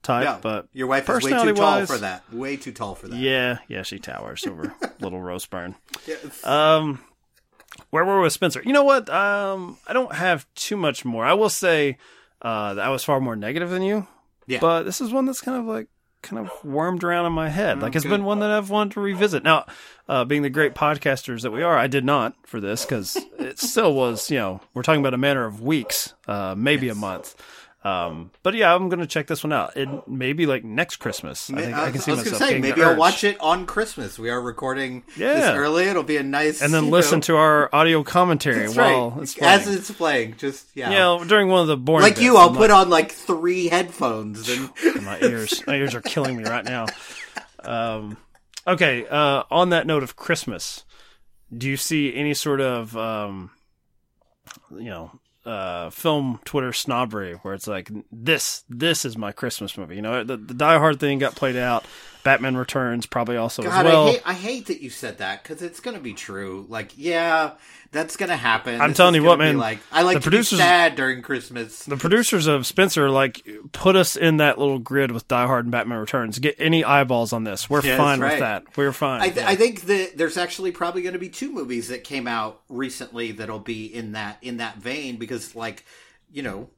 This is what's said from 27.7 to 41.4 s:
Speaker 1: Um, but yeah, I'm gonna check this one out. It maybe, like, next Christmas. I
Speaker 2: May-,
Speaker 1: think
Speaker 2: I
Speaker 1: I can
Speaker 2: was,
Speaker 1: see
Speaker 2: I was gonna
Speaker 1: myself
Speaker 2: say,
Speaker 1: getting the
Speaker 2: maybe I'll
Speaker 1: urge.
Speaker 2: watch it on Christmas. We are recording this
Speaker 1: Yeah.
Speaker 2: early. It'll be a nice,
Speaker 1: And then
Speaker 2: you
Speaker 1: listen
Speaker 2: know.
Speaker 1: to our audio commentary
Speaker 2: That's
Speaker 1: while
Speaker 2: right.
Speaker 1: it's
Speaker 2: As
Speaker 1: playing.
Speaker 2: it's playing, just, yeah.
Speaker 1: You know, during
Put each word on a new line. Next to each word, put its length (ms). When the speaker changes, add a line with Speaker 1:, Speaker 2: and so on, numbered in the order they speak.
Speaker 1:
Um, 420
but 120
yeah, 200
I'm 140
gonna 180
check 200
this 180
one 80
out. 240
It 120
maybe, 380
like, 180
next 320
Christmas. 540
I 40
Speaker 2:
May-, 80
Speaker 1:
think 140
Speaker 2:
I 60
Speaker 1:
I 40
can 80
Speaker 2:
was, 100
Speaker 1:
see 80
Speaker 2:
I 20
was 100
gonna 80
Speaker 1:
myself 160
Speaker 2:
say, 80
Speaker 1:
getting 60
the 80
Speaker 2:
maybe 120
I'll 100
Speaker 1:
urge. 60
Speaker 2:
watch 260
it 160
on 260
Christmas. 520
We 120
are 100
recording 600
this 20
Speaker 1:
Yeah. 120
Speaker 2:
early. 280
It'll 180
be 140
a 60
nice, 380
Speaker 1:
And 140
then 120
Speaker 2:
you 40
Speaker 1:
listen 280
Speaker 2:
know. 40
Speaker 1:
to 140
our 380
audio 280
commentary 640
Speaker 2:
That's 100
Speaker 1:
while 360
Speaker 2:
right. 100
Speaker 1:
it's 160
Speaker 2:
As 260
Speaker 1:
playing. 140
Speaker 2:
it's 120
playing, 480
just, 360
yeah. 160
Speaker 1:
You 60
know, 280
during 240